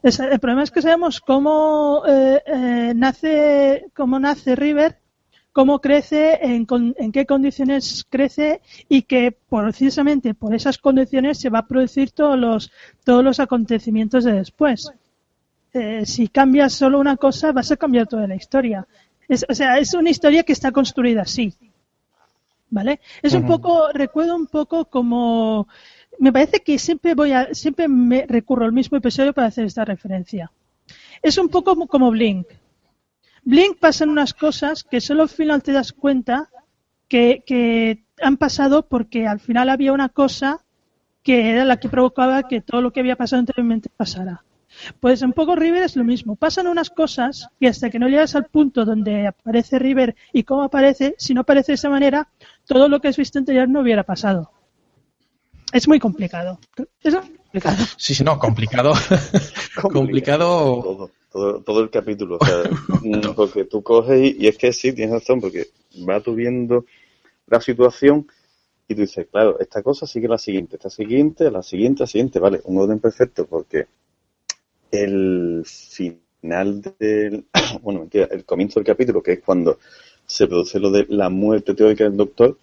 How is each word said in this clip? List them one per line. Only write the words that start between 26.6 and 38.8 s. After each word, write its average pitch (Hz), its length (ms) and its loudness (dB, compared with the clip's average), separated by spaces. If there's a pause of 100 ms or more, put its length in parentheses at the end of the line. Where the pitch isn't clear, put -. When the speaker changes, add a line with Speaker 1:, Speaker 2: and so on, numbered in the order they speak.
Speaker 1:
que 294 180 0
siempre 339 340 0
voy 285 180 2
a, 262 220 0
siempre 311 340 -2
me 254 400 2
recurro 233 380 0
al 226 80 0
mismo 269 240 0
episodio 269 360 0
para 240 140 0
hacer 220 180 -4
esta 214 200 -6
referencia. 185 680 -10 (680)
Es 311 160 2
un 359 120 0
poco 359 240 0
como, 330 140 -2
como 254 240 4
Blink. 214 360 -2 (960)
Blink 339 360 4
pasan 311 300 2
unas 294 240 0
cosas 302 500 -4
que 247 180 -4
solo 302 220 0
al 302 60 0
final 302 340 -2
te 285 80 -4
das 269 220 -2
cuenta 269 560 -2 (580)
que, 240 380 2
que 226 580 0 (180)
han 277 160 2
pasado 285 500 2